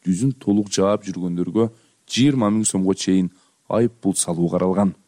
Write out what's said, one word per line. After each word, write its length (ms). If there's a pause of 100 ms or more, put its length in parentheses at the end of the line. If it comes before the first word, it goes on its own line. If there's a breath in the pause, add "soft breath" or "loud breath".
жүзүн 320
толук 320
жаап 380
жүргөндөргө 640 (340 soft breath)
жыйырма 480
миң 160
сомго 240
чейин 380 (380 soft breath)
айып 320
пул 120
салуу 400
каралган. 400 (140)